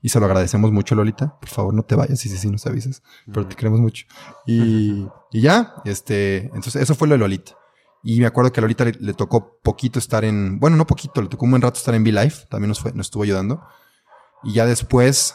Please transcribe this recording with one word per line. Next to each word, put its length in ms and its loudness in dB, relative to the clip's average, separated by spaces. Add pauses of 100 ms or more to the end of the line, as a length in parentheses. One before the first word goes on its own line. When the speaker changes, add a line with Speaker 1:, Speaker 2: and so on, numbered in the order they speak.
Speaker 1:
Y 60 -4
se 100 2
lo 80 2
agradecemos 460 2
mucho, 220 0
Lolita. 460 -2
Por 100 -18
favor, 240 -4
no 80 0
te 120 -2
vayas, 240 0
sí, 120 -8
sí, 80 -8
sí, 120 -4
nos 160 -6
avisas. 360 -6 (240)
Pero 200 -6
te 60 -16
Speaker 2:
Ujú. 60 -18
Speaker 1:
queremos 220 2
mucho. 260 -2 (400)
Y, 600 0 (120)
Speaker 2:
<laughs> 120 -20
Speaker 1:
y 120 -2
ya, 320 4 (100)
este, 640 -2
entonces 300 -10
eso 180 2
fue 140 0
lo 60 4
de 40 2
Lolita. 340 -2 (500)
Y 180 0
me 60 4
acuerdo 240 2
que 100 -4
a 20 2
Lolita 240 0
le, 60 -2
le 200 -8
tocó 500 -4
poquito 360 -2
estar 260 -2
en, 340 -2
bueno, 180 4
no 100 4
poquito, 340 -2
le 80 -4
tocó 160 -6
un 60 4
buen 120 4
rato 160 0
estar 160 -2
en 80 2
Be 100 2
Life. 360 0
También 220 -6
nos 100 -4
fue, 140 -8
nos 140 -8
estuvo 160 -6
ayudando. 380 -2 (800)
Y 120 -6
ya 100 4
después 720 2